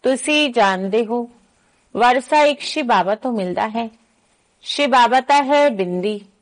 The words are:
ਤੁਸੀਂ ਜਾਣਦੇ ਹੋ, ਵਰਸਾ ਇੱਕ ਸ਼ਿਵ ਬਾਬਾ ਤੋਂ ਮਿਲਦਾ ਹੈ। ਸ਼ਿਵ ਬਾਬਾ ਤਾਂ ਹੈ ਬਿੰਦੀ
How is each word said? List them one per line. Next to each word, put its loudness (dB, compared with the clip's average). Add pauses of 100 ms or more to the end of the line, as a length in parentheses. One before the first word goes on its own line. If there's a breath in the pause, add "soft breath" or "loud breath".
ਤੁਸੀਂ 0
ਜਾਣਦੇ 0
ਹੋ, -6 (680)
ਵਰਸਾ 2
ਇੱਕ 2
ਸ਼ਿਵ -6
ਬਾਬਾ 0
ਤੋਂ -6
ਮਿਲਦਾ -4
ਹੈ। -8 (720)
ਸ਼ਿਵ -4
ਬਾਬਾ 4
ਤਾਂ 2
ਹੈ 2
ਬਿੰਦੀ -4 (200)